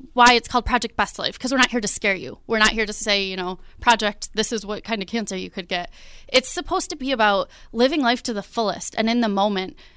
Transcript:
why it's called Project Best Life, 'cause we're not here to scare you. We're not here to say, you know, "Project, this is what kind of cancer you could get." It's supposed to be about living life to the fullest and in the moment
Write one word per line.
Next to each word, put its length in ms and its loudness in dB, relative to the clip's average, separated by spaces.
why 200 8
it's 140 2
called 180 0
Project 320 -2
Best 220 -2
Life, 180 -6
'cause 140 -4
we're 80 2
not 120 4
here 80 -2
to 80 -2
scare 280 0
you. 320 -12
We're 100 0
not 140 6
here 160 -2
to 60 -8
say, 300 0
you 140 -6
know, 220 -6
"Project, 540 0
this 180 -2
is 140 -6
what 180 -10
kind 180 -6
of 60 -8
cancer 300 -4
you 120 -8
could 200 -12
get." 200 -6
It's 220 2
supposed 400 0
to 80 -6
be 160 -4
about 360 2
living 300 2
life 220 0
to 100 -4
the 100 -6
fullest 540 -4
and 120 0
in 120 0
the 80 0
moment 480 -2